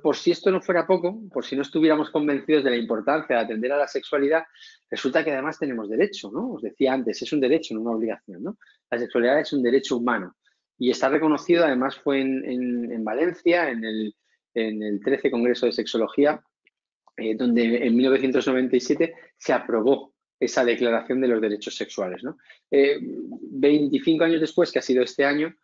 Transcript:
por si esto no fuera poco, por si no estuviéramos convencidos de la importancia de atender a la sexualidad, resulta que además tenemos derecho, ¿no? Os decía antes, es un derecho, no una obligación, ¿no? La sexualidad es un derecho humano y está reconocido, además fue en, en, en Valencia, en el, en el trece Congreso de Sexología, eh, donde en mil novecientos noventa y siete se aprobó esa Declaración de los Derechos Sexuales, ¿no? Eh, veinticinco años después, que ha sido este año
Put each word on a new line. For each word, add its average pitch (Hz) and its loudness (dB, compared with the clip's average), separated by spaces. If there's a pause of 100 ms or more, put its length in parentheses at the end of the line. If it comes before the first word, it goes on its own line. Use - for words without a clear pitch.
por 147 0
si - 0
esto 175 0
no 185 2
fuera 170 0
poco, 185 -2
por 131 -6
si - -6
no 139 0
estuviéramos 156 2
convencidos 147 2
de 131 2
la 120 2
importancia 120 -2
de 117 2
atender 110 -4
a 143 0
la 143 0
sexualidad, 147 0 (440)
resulta 151 -2
que 151 -2
además 143 -4
tenemos 117 -6
derecho, 160 -2
¿no? 220 -6
Os 160 -10
decía 127 0
antes, 117 -4
es 120 -10
un 151 0
derecho, 135 0
no 110 -4
una 120 -4
obligación, 110 -6
¿no? 202 -10 (300)
La 120 -2
sexualidad 123 2
es 151 -4
un 143 0
derecho 131 2
humano 117 -2 (420)
y 123 2
está 131 2
reconocido, 156 2
además 135 0
fue 139 -2
en, 135 -2
en, 123 -4
en 110 -6
Valencia, 170 0
en 117 -6
el, 110 -6 (400)
en 107 -4
el 104 -4
trece 135 0
Congreso 120 0
de 117 0
Sexología, 135 0 (760)
eh, 110 -4
donde 120 2
en 117 4
mil 127 4
novecientos 131 2
noventa 127 2
y 123 2
siete 160 0 (220)
se - -4
aprobó 117 0 (240)
esa 127 0
Declaración 120 0
de 131 2
los 113 2
Derechos 104 -4
Sexuales, 92 -8
¿no? 135 -10 (320)
Eh, 139 4
veinticinco 147 0
años 165 2
después, 160 0
que - -2
ha 127 -2
sido 127 2
este 123 -2
año 151 0